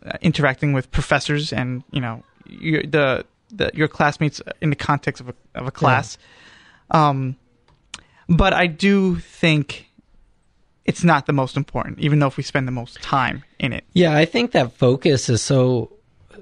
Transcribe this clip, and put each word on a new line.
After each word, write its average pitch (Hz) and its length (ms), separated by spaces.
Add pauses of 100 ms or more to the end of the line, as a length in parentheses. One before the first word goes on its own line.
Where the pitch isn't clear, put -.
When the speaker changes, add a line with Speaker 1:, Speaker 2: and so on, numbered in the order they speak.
Speaker 1:
uh, - 140
interacting 143 520
with 131 200
professors 147 600
and, 127 380
you 147 100
know, 117 220 (240)
your, - 380
the, 143 400 (260)
the, - 240
your 151 140
classmates 147 520 (200)
in 160 100
the 143 60
context - 440
of 123 100
a, - 40 (220)
of 113 60
a - 40
Speaker 2:
Yeah. 135 40
Speaker 1:
class. 139 460 (760)
Um, 135 420 (920)
but 190 240
I 180 160
do 190 480
think - 680 (1000)
it's - 200
not 156 220
the 151 60
most 135 240
important, - 440
even 151 180
though 143 80
if 131 100
we 143 60
spend 131 240
the 127 60
most 120 280
time 139 440 (160)
in 127 120
it. - 200
Speaker 2:
Yeah, 165 240
I 156 80
think 240 280
that 131 200
focus 135 560
is 117 120
so, 127 520 (500)